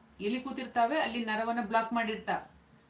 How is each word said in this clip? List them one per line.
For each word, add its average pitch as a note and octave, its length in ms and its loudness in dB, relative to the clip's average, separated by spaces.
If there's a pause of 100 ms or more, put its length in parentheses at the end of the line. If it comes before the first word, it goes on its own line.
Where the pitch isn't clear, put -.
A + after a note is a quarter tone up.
(220)
ಎಲ್ಲಿ A3+ 200 0
ಕೂತಿರ್ತಾವೆ B3+ 580 2
ಅಲ್ಲಿ A#3+ 260 0
ನರವನ್ನ A3+ 360 0
ಬ್ಲಾಕ್ A3+ 320 2
ಮಾಡಿರ್ತಾವೆ, G#3+ 580 -2 (380)